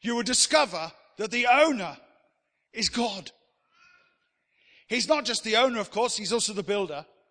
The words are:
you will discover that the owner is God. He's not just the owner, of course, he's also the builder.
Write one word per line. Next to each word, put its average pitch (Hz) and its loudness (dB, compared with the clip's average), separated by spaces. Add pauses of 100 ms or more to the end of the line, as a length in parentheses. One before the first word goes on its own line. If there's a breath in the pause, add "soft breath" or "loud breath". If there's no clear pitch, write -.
you 233 -2
will 233 -2
discover 240 0 (260)
that 202 -6
the 240 0
owner 247 4 (760)
is 220 -4
God. 202 -4 (1600 soft breath)
He's 247 0
not 294 2
just 226 -4
the 220 0
owner, 240 4
of - -6
course, 226 0
he's 196 -6
also 220 0
the 196 -6
builder. 170 -4 (240)